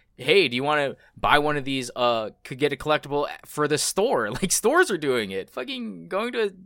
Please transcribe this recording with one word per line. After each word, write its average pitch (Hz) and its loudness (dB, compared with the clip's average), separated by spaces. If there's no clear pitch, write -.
"Hey, 151 4
do 120 -2
you 131 -2
wanna 143 0
buy 127 4
one 151 2
of 131 -6
these? 131 -4
Uh, 117 2
could - -12
get 139 2
a 135 -8
collectible 147 -2
for 151 -2
the 147 0
store." 160 0
<laughs> 120 -6
Like, 185 0
stores 330 4
are 190 -2
doing 127 0
it. 95 -6
Fucking 208 -10
going 214 -4
to 214 -2